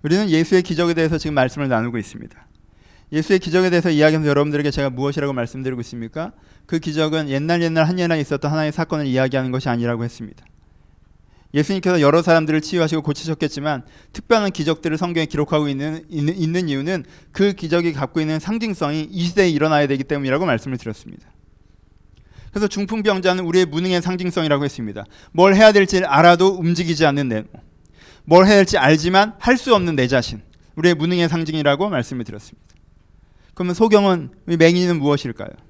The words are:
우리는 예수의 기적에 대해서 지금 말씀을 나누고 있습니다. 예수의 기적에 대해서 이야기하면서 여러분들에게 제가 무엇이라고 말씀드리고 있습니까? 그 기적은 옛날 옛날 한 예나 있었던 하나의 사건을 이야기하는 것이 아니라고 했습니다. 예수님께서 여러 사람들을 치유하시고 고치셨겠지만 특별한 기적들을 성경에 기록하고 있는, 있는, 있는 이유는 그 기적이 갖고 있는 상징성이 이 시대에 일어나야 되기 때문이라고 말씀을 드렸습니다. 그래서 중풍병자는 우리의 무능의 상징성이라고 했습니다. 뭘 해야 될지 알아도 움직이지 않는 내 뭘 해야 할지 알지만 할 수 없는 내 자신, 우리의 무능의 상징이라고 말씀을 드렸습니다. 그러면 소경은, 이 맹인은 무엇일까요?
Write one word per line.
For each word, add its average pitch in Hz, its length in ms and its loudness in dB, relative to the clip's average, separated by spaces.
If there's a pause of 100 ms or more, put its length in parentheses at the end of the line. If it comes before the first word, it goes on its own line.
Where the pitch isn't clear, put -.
우리는 190 240 0
예수의 165 340 2
기적에 170 320 -2
대해서 160 240 0
지금 151 160 -6
말씀을 135 340 -2
나누고 117 300 -4
있습니다. - 480 -14 (640)
예수의 156 300 0
기적에 185 300 0
대해서 170 200 2
이야기하면서 151 380 4
여러분들에게 143 420 0
제가 139 200 -4
무엇이라고 139 420 -4
말씀드리고 127 480 -6
있습니까? 120 520 -12 (340)
그 165 120 -4
기적은 156 520 -4
옛날 160 320 -2
옛날 160 260 2
한 180 100 -2
예나 170 180 0
있었던 147 360 -4
하나의 156 180 -2
사건을 151 360 -4
이야기하는 131 440 -2
것이 131 200 -4
아니라고 120 340 -2
했습니다. 117 400 -14 (1080)
예수님께서 180 480 0
여러 147 180 4
사람들을 156 400 2
치유하시고 160 400 -2
고치셨겠지만 147 840 -6 (280)
특별한 214 380 0
기적들을 160 480 -4
성경에 170 260 -2
기록하고 147 440 -2
있는, 156 420 -6
있는, 160 260 -4
있는 170 320 -2
이유는 147 360 -4 (280)
그 196 220 0
기적이 170 380 -2
갖고 139 280 -6
있는 156 200 -4
상징성이 170 680 -6
이 175 160 -6
시대에 180 240 0
일어나야 151 380 0
되기 135 180 -4
때문이라고 143 400 -2
말씀을 131 320 -4
드렸습니다. - 520 -14 (1200)
그래서 208 180 -4
중풍병자는 196 760 -2
우리의 175 220 2
무능의 170 360 -2
상징성이라고 170 640 -2
했습니다. 107 400 -8 (280)
뭘 190 220 6
해야 214 180 8
될지 190 320 2
알아도 170 440 6
움직이지 165 580 0
않는 143 220 0
내 110 160 -4 (800)
뭘 180 220 8
해야 208 100 6
할지 196 220 4
알지만 170 600 4
할 247 180 2
수 240 180 2
없는 175 220 0
내 127 120 2
자신, 120 340 -2 (340)
우리의 170 180 4
무능의 170 340 0
상징이라고 156 600 -2
말씀을 127 360 -6
드렸습니다. - 420 -18 (880)
그러면 180 200 -4
소경은, 202 560 2 (180)
이 170 80 -2
맹인은 175 420 4
무엇일까요? 139 520 -4 (200)